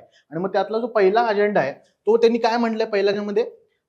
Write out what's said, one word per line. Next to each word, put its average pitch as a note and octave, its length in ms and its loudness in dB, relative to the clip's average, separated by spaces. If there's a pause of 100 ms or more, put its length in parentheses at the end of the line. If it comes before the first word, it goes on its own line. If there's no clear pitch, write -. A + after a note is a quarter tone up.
(300)
आणि D#3+ 120 -6
मग F#3 100 -4
त्यातला G3+ 260 -2
जो A#3+ 100 -4
पहिला A3 380 2
अजेंडा G#3 340 0
आहे C#3 120 -2
तो - 440 -2
त्यांनी A#3 220 2
काय A3+ 180 0
म्हटलंय A3+ 300 -2
पहिल्या G3+ 260 0
अजेंडामध्ये, G#3 360 -4 (400)